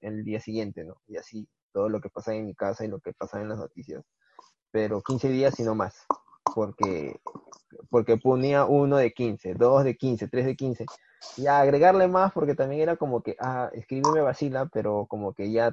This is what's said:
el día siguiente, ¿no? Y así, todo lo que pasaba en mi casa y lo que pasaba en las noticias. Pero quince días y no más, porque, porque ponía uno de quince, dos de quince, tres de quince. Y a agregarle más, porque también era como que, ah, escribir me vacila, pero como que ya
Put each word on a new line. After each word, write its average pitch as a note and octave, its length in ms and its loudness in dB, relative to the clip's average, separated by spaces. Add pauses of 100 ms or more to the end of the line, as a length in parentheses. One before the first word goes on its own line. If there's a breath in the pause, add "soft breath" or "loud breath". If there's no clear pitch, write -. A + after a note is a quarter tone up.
el G#2+ 220 -10
día G#2+ 160 -6
siguiente, G#2+ 460 -8
¿no? D#2+ 220 -20
Y G#2 100 -14
así, G#2+ 320 -14 (240)
todo G2+ 160 0
lo G#2+ 120 -4
que - 80 -12
pasaba A2 280 -8
en A2 100 -8
mi G2 80 -12
casa G2+ 300 -4
y G#2+ 40 -8
lo F#2+ 120 -10
que F2+ 120 -10
pasaba G#2 300 -10
en G#2+ 60 -8
las G#2+ 100 -8
noticias. D2 460 -14 (680 soft breath)
Pero G#2+ 300 -2
quince C3 280 -2
días C3 300 0
y A#2+ 40 -4
no A2 120 0
más, G2+ 300 -6 (480)
porque, F#2+ 640 -2 (720)
porque A2+ 280 4
ponía C3+ 480 2
uno C#3 320 4
de B2 160 2
quince, A2 420 -4
dos C3 280 6
de B2+ 140 0
quince, A#2 300 -2
tres B2+ 180 -2
de C3 100 -2
quince. B2 360 -6 (440 loud breath)
Y C3+ 120 -2
a C#3+ 120 6
agregarle E3 480 6
más, F#3 260 2
porque D3 220 0
también C#3 260 -2
era E3 160 0
como B2+ 260 -2
que, A2 160 -6
ah, B2+ 340 -4
escribir C3+ 400 -2
me D#3 80 2
vacila, C3+ 500 -2
pero G#2 360 -2
como G#2 260 -6
que G2+ 180 -6
ya A2+ 220 2